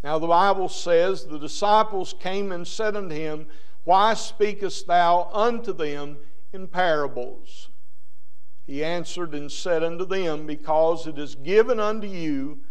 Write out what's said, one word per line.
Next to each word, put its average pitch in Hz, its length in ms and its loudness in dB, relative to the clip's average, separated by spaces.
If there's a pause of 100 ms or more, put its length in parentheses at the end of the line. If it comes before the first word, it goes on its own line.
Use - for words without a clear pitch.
Now 156 160 -2
the 160 80 -2
Bible 190 420 4
says, 175 580 2
"The 151 120 -4
disciples 202 720 2
came 196 400 -2
and 175 140 -2
said 214 300 -2
unto 185 180 -2
him, 156 340 -2 (360)
Why 196 300 4
speakest 202 720 -2
thou 175 460 4
unto 226 400 0
them 143 460 -2 (340)
in 190 140 -4
parables?" 147 1040 0 (960)
He 143 180 -2
answered 170 500 0
and 147 160 -2
said 165 320 2
unto 170 220 0
them, 165 420 0
"Because 156 600 2
it 147 120 -2
is 143 160 -2
given 214 460 2
unto 214 260 -2
you 151 640 -2